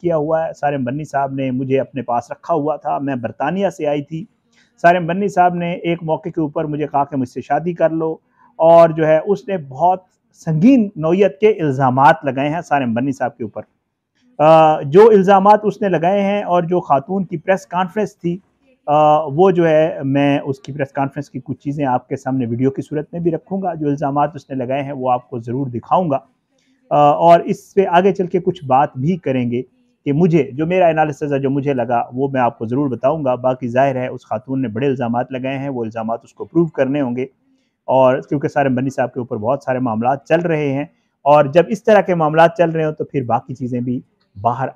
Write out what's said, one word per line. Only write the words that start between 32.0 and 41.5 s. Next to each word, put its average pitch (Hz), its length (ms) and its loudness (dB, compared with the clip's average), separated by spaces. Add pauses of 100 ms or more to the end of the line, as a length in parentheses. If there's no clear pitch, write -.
वो 135 140 -4
मैं 135 120 -4
आपको 117 260 -2
ज़रूर 135 240 -2
बताऊँगा। 131 480 -2
बाकी 127 320 -4
जाहिर 131 280 0
है 127 120 -6
उस 127 140 -14
खातून 131 360 -6
ने 127 100 -4
बड़े 117 160 -4
इल्ज़ामात 123 460 -2
लगाए 131 240 -6
हैं, 135 120 -8
वो 123 160 -6
इल्ज़ामात 110 400 -8
उसको - 200 -16
prove 165 320 0
करने 139 240 -2
होंगे 127 280 -4 (600)
और 131 320 4
क्योंकि 147 280 -4
सारिम 139 280 0
बरनी 131 140 -2
साहब 123 200 -4
के 131 100 -10
ऊपर 120 160 -6
बहुत 120 280 -4
सारे 127 160 -4
मामलात 123 440 -2
चल 165 160 2
रहे 156 280 -2
हैं 139 220 -6 (340)
और 143 280 6